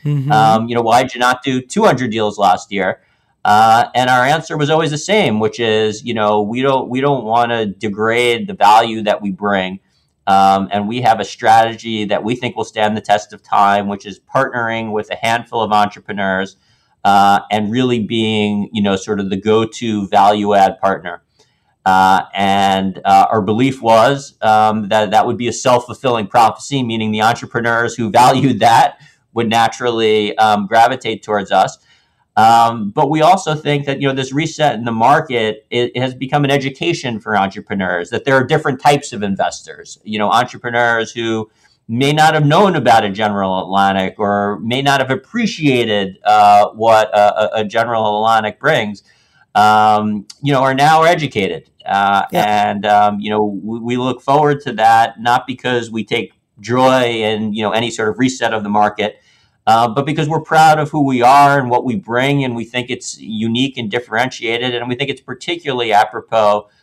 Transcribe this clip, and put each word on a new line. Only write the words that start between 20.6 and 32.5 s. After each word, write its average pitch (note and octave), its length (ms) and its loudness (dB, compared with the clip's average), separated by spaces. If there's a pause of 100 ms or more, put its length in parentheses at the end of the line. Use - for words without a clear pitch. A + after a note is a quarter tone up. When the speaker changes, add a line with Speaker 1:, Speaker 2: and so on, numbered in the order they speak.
Speaker 2:
partner. F2+ 440 -4 (640)
Uh, F#2 340 4 (140)
and, G2 680 0
uh, - 280 6
our A2+ 100 0
belief A2+ 400 -2
was, A#2 600 2
um, G#2+ 460 2
that G#2+ 200 0
that G#2+ 160 2
would A#2+ 120 -4
be A#2+ 100 -4
a A2+ 60 -4
self-fulfilling A#2+ 760 -2
prophecy, A#2+ 560 0
meaning A2+ 280 -4
the G#2+ 120 -2
entrepreneurs A#2 720 -2
who A2+ 160 -4
valued B2+ 480 4
that A#2 400 4 (340)
would A2+ 160 -2
naturally, A2+ 880 0
um, G#2+ 300 2
gravitate A#2 560 0
towards G#2 280 -4
us. G2 280 0 (580)
Um, A#2 540 4